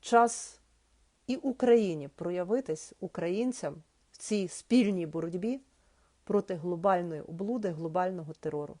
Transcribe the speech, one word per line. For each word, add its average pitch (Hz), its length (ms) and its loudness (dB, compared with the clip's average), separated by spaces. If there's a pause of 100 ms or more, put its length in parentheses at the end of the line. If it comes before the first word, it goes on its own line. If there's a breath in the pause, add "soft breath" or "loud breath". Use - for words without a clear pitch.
час - 600 2 (640)
і 254 100 -2
Україні 226 720 2
проявитись, 180 920 -4
українцям, 175 840 -4 (300)
в - 40 -20
цій 196 320 -2
спільній 202 580 2
боротьбі 175 540 -4 (640)
проти 202 300 0
глобальної 175 680 0
облуди, 202 500 -4
глобального 165 640 -2
терору. 147 480 -8